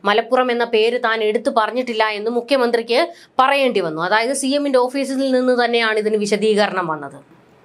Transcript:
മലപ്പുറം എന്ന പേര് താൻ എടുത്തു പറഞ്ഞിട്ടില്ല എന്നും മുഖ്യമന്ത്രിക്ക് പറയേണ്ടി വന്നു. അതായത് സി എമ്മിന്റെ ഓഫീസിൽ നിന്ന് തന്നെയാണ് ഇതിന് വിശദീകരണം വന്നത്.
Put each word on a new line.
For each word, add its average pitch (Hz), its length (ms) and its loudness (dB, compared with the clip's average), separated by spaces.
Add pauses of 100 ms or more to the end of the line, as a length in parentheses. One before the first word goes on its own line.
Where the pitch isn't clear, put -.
മലപ്പുറം 240 460 2
എന്ന 240 120 0
പേര് 233 400 0
താൻ 226 200 0
എടുത്തു 220 340 -2
പറഞ്ഞിട്ടില്ല 220 500 -2
എന്നും 214 260 -4
മുഖ്യമന്ത്രിക്ക് 240 800 0 (260)
പറയേണ്ടി 262 400 2
വന്നു. 160 220 -4
അതായത് 220 320 2
സി 262 140 -4
എമ്മിന്റെ 277 320 0
ഓഫീസിൽ 262 520 -2
നിന്ന് 254 340 2
തന്നെയാണ് 233 340 0
ഇതിന് 214 180 0
വിശദീകരണം 202 680 0
വന്നത്. 143 520 -10 (260)